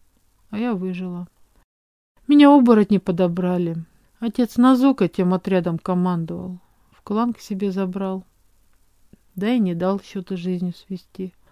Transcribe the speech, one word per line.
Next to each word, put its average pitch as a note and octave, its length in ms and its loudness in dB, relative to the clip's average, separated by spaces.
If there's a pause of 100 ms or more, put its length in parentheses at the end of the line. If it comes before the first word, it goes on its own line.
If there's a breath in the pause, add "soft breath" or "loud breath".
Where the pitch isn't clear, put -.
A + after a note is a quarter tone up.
(500)
А G#3+ 100 -10
я A#3+ 140 -4
выжила. F3+ 560 -8 (1000)
Меня D4 260 8
оборотни A3+ 440 6
подобрали. F3+ 800 -2 (420)
Отец A#3 380 -4
Назука B3+ 500 4
тем F3+ 260 -2
отрядом F3+ 440 -2
командовал. F3+ 840 -4 (320)
В - 100 -20
клан A3+ 300 -4
к A3+ 80 -14
себе G3 320 -6
забрал. F#3+ 540 -6 (1080)
Да G3 140 -4
и B3 100 0
не F#3 140 0
дал F#3 260 -2
счёты F#3+ 380 -10
жизнью F3 360 -6
свести. - 600 -14 (180)